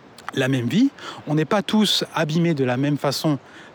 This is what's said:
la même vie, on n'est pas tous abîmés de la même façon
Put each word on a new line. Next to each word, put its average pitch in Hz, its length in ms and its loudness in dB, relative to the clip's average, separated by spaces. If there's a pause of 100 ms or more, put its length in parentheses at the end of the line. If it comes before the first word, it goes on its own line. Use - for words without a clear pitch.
(340)
la 131 140 0
même 127 200 0
vie, 240 220 4 (380)
on 151 80 0
n'est 156 100 2
pas 208 160 2
tous - 420 0 (120)
abîmés 165 400 0
de 135 80 0
la 123 140 0
même 143 200 0
façon 143 400 -2 (380)